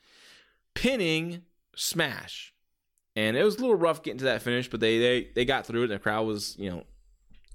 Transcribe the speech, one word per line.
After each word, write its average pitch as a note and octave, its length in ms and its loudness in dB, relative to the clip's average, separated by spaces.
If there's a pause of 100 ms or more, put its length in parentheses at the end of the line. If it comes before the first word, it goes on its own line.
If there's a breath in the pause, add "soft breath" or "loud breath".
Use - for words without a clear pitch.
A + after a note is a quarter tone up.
(720 soft breath)
pinning F3 720 0 (320)
Smash. - 800 -4 (640)
And A2 220 2
it D#3 60 4
was G#3 120 4
a A#3 60 -6
little B3 140 4
rough E3 280 2
getting B2 160 -8
to C3 60 -2
that A#2 160 2
finish, B2 280 -2
but A2+ 100 -6
they, A2+ 200 4
they, A#2+ 340 2
they B2 120 0
got B2 200 0
through A#2 160 -2
it, B2 40 2
and A2 80 -2
the G2 60 -4
crowd A2 280 0
was, G#2 300 -4
you G2 120 -6
know, F2 140 -8 (720)